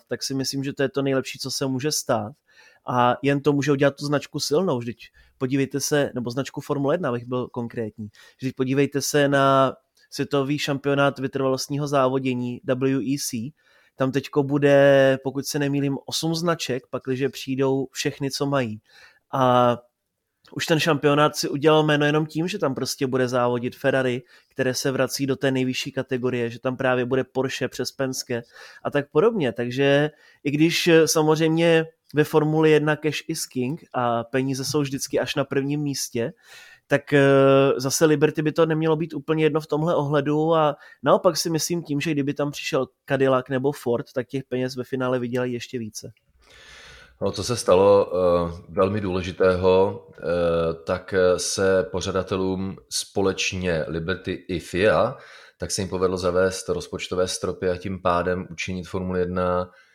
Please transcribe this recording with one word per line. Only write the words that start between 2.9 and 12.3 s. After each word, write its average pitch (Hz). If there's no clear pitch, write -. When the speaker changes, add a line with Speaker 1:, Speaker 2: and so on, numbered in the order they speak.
Speaker 1:
jen 143
to 147
může 143
udělat 139
tu 147
značku 143
silnou. 156
Vždyť 120
podívejte 135
se, 143
nebo 120
značku 131
Formule 139
jedna, 175
abych 120
byl 127
konkrétní. 113
Vždyť 131
podívejte 135
se 143
na 135
světový 143
šampionát 139
vytrvalostního 135
závodění 131